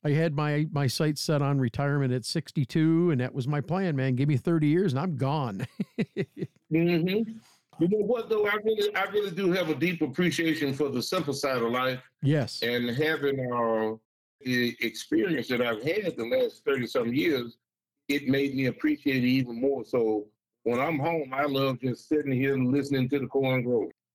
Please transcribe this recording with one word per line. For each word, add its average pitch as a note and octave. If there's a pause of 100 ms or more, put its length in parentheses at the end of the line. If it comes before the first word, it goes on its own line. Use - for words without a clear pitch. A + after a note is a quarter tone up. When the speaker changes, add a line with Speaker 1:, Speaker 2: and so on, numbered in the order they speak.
Speaker 1:
I D3+
had D#3
my, D3
my C#3
sights D3+
set D3
on C#3
retirement C#3
at B2+
sixty-two, E3
and C3
that B2+
was B2+
my D3
plan, F3+
man. C3
Give C#3
me D3
thirty D#3+
years, E3
and C3
I'm F3
gone. B2+ (320)
<laughs> - (640)
Speaker 2:
Mm-hmm. F3 (480)
You E3+
know G#3
what, A3+
though? G#3+
I G#3 (100)
really, G#3
I F#3+
really G3
do F3
have F3+
a D#3
deep E3
appreciation D#3
for C#3
the B2
simple C#3+
side C3
of A#2
life. B2+ (220)
Speaker 1:
Yes. C#3
Speaker 2:
And A#2+
having, C#3+ (140)
uh, A2+ (440)
the B2
experience D3
that B2
I've A#2
had F3
the A#2
last B3
thirty-something B2
years, C3+ (500)
it C#3+
made C#3
me C3
appreciate C#3
it B2
even B2
more. C3
So G#2+ (360)
when A#2+
I'm D#3
home, D3+
I C#3
love C3+
just B2+
sitting C#3+
here C3+
and B2+
listening C3+
to C#3+
the C3
corn C3
grow. A#2+ (240)